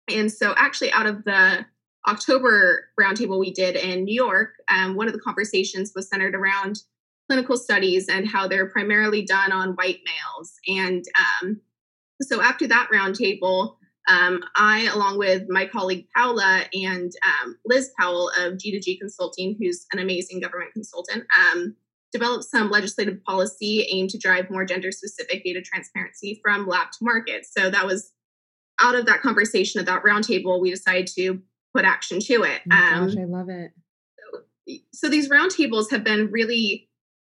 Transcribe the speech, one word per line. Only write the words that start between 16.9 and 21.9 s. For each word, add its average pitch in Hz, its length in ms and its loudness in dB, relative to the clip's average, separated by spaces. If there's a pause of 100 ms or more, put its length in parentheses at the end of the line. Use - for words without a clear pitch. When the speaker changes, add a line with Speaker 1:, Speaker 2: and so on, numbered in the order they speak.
Speaker 1:
um, 143 400 0
Liz 262 340 2
Powell 180 400 0
of 180 200 -2
G 208 120 -8
two 196 100 -4
G 185 180 -4
Consulting, 190 600 -8
who's 180 360 -4
an 190 40 -4
amazing 180 420 -6
government 175 340 -10
consultant, - 500 -10 (160)
um, 175 340 0 (380)